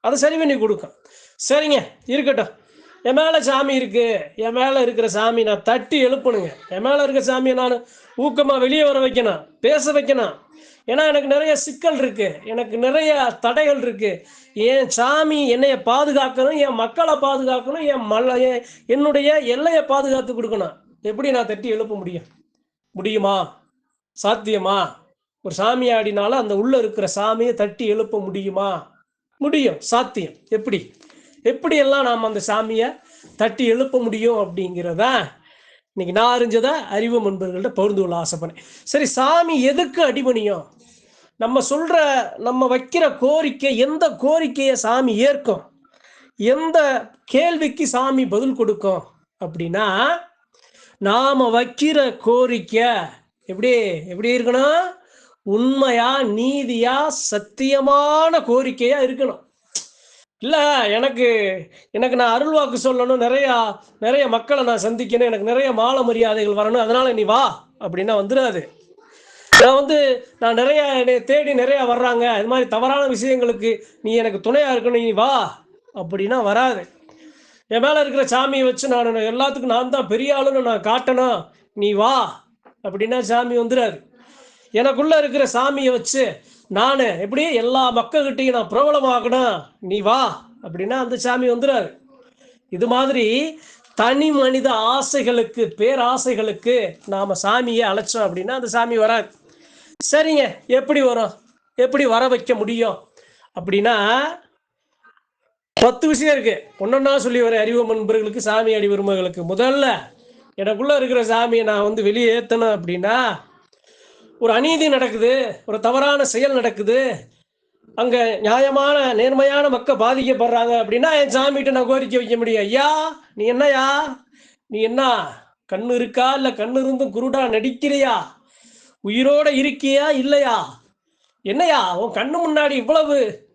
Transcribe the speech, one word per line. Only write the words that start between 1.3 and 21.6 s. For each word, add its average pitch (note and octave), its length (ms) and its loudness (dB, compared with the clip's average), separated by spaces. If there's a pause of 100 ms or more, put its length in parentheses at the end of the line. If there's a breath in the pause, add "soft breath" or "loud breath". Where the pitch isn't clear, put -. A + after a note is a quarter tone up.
சரிங்க, D4 380 2 (300)
இருக்கட்டும். C4 440 0 (540 soft breath)
என் C4 120 2
மேல D#4+ 240 2
சாமி C#4 340 0
இருக்கு, A#3 280 0 (340)
என் A3+ 200 -4
மேல C4+ 240 2
இருக்கிற A3+ 280 0
சாமி A3+ 340 0
நான் G#3 200 -2
தட்டி B3+ 420 0
எழுப்பணுங்க. B3 440 0 (200)
என் F#3+ 160 -8
மேல C#4 180 2
இருக்கிற C4+ 220 0
சாமியை C4 300 0
நான் B3 200 0 (420 loud breath)
ஊக்கமா C#4 420 2
வெளியே C4+ 260 2
வர C#4 140 2
வைக்கணும், A#3 400 0 (200)
பேச C#4+ 360 2
வைக்கணும். C4+ 400 0 (520 loud breath)
ஏன்னா C4+ 200 2
எனக்கு C#4+ 240 0
நிறைய D4+ 260 2
சிக்கல் D4+ 420 -4
இருக்கு, G#3+ 280 -2 (180)
எனக்கு A3+ 320 -6
நிறைய D4 340 2 (300)
தடைகள் C#4 400 2
இருக்கு. G#3 300 -4 (440 soft breath)
என் B3 360 2
சாமி D4+ 480 0 (160)
என்னைய C4+ 200 2 (100)
பாதுகாக்கணும், C4+ 760 0
என் B3+ 200 0
மக்களை D#4 340 0 (100)
பாதுகாக்கணும், C4 640 -2
என் B3+ 220 -2
மல-, B3 300 0
என், B3+ 200 0 (260 loud breath)
என்னுடைய C#4+ 440 2 (160)
எல்லையை D4+ 380 0
பாதுகாத்து C4+ 480 -2
கொடுக்கணும். G#3+ 440 -4 (260)
எப்படி A3+ 280 -2
நான் A#3 200 -2
தட்டி G#3 180 -8